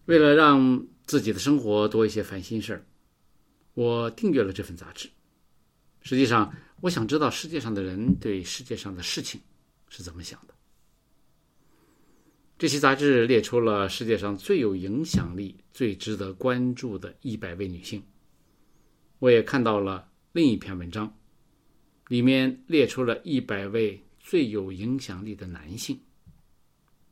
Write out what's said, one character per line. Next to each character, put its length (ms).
为 120
了 160
让 500
自 140
己 120
的 60
生 180
活 300
多 180
一 40
些 120
烦 220
心 180
事 120
儿， 140
我 360
订 220
阅 100
了 100
这 80
份 160
杂 160
志。 160
实 160
际 80
上， 300
我 80
想 180
知 120
道 100
世 180
界 140
上 140
的 80
人 320
对 280
世 220
界 100
上 200
的 80
事 180
情 180
是 120
怎 140
么 60
想 240
的。 80
这 120
期 100
杂 160
志 320
列 160
出 180
了 280
世 180
界 100
上 200
最 220
有 160
影 300
响 320
力、 200
最 220
值 220
得 160
关 420
注 220
的 240
一 160
百 200
位 120
女 140
性。 200
我 120
也 120
看 200
到 180
了 300
另 140
一 100
篇 220
文 120
章， 280
里 160
面 440
列 200
出 160
了 200
一 180
百 280
位 340
最 300
有 240
影 260
响 260
力 100
的 120
男 300
性。 240